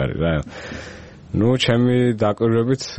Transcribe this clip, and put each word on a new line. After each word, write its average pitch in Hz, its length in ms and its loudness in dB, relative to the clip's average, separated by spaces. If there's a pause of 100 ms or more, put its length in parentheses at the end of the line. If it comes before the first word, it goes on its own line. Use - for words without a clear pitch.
არის, 64 160 -4
რა. 82 120 2 (1000)
ნუ, 104 160 2 (160)
ჩემი 123 320 4 (160)
დაკვირვებით, 113 720 0 (160)